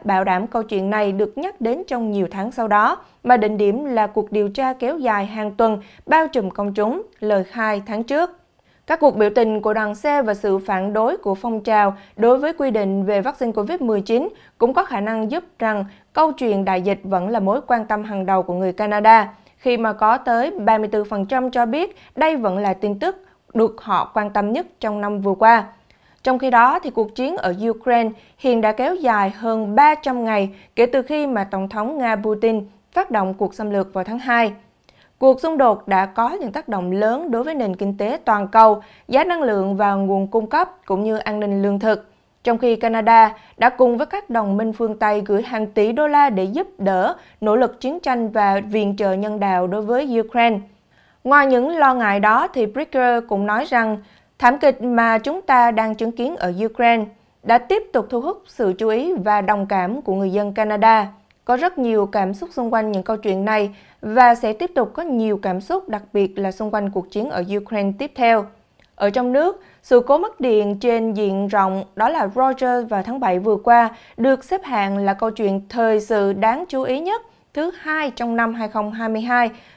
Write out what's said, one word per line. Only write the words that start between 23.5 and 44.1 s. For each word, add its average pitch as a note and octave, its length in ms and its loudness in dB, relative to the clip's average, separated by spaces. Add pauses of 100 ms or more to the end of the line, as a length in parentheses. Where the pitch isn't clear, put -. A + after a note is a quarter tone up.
được A3 280 0
họ F#3+ 320 -2
quan G#3 160 -2
tâm G3+ 240 -2
nhất F4 120 -4 (140)
trong G#3 220 -4
năm G#3 200 -4
vừa G3 120 0
qua. A3 300 6 (600)
Trong B3+ 160 0
khi C4 100 -2
đó, B3 340 4
thì D4 60 -8
cuộc G#3+ 260 -4
chiến C#4+ 220 -4
ở F3+ 180 -2 (140)
Ukraine A3+ 400 0 (280)
hiện A#3+ 240 0
đã G#3+ 100 2
kéo C4 240 -2
dài A3 340 0
hơn A3 460 -4
ba D4 200 6
trăm C4 280 -4
ngày G#3 260 0 (260)
kể A#3 100 4
từ B3+ 160 2
khi D4 260 -2
mà A3 160 -2
Tổng G3 260 -6
thống A3 280 -6
Nga A#3 180 0
Putin G#3+ 500 0 (260)
phát F#4 200 -2
động F#3+ 220 0
cuộc F#3+ 200 -4
xâm G#3+ 160 -8
lược G3 240 -2
vào F#3 100 -4
tháng A3 160 -8
hai. A#3 340 0 (640)
Cuộc C4 220 6
xung D#4+ 160 -2
đột A3 300 2
đã F#3+ 180 2
có A3+ 240 -2
những D#4+ 220 -8
tác D4+ 160 -8
động F#3 240 -4
lớn A3+ 400 -2
đối A#3 120 -2
với D#4 100 -6
nền A3+ 220 -4
kinh G3+ 220 -6
tế A#3 280 -4
toàn G#3 220 0
cầu, A3 340 6 (260)
giá C4+ 160 2
năng F4 180 -2
lượng G3 340 0
và G3+ 180 0
nguồn G3 340 0
cung A3 200 -2
cấp, F4 380 -4
cũng G3 180 -2
như A3 140 -2
an G#3+ 220 -6
ninh G3+ 220 -2
lương G3+ 180 0
thực. A3+ 300 -2 (340)
Trong A#3 140 0
khi A#3 180 2
Canada A3+ 580 6 (240)
đã A#3 120 4
cùng B3 280 2
với D4+ 100 -2
các G4+ 220 -8